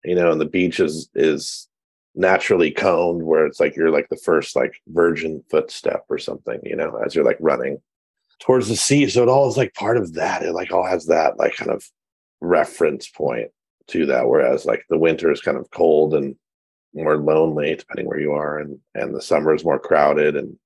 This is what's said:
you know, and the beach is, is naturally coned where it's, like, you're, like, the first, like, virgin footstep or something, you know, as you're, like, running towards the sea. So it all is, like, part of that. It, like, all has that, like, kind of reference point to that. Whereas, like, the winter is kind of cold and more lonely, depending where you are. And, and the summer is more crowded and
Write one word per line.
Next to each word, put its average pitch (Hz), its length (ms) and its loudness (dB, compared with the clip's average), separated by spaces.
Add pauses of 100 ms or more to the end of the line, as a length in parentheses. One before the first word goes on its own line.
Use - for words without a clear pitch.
you 90 120 -2
know, 87 160 4
and 78 100 0
the 76 60 0
beach 90 340 -2
is, 78 340 -2
is 73 540 -2 (460)
naturally 92 560 2
coned 85 540 0
where 78 200 4
it's, - 160 -4
like, - 160 0
you're, 80 140 2
like, 73 180 0
the - 80 -6
first, 78 400 0
like, - 320 -2
virgin 80 640 0
footstep - 580 -2
or 76 80 -4
something, - 460 -10
you - 140 -8
know, 76 280 -6
as - 100 -6
you're, 73 120 2
like, 57 140 2
running 71 360 0 (640)
towards 123 300 2
the 113 80 -2
sea. 143 300 2
So 123 160 2
it 117 60 6
all 131 220 4
is, 123 80 -2
like, - 160 -2
part 113 240 0
of 85 160 -4
that. 87 280 -4
It, 85 120 -4
like, 90 180 -6
all 92 140 0
has 90 200 -4
that, 82 320 2
like, - 180 0
kind - 140 -6
of - 140 -4 (580)
reference 78 680 0
point 62 420 -6 (380)
to 82 160 -2
that. 64 240 2
Whereas, 67 380 2
like, - 240 -2
the 82 80 2
winter 80 340 2
is 76 80 -2
kind 71 160 -2
of - 140 -12
cold 78 420 2
and 69 240 -2 (580)
more 76 220 0
lonely, 78 580 0
depending 73 320 -10
where 71 140 -6
you 73 120 -2
are. 76 260 -4
And, 73 200 -12 (160)
and 67 200 -6
the 65 80 -8
summer 78 320 2
is 78 100 -4
more 71 140 2
crowded 73 580 2
and 69 300 -8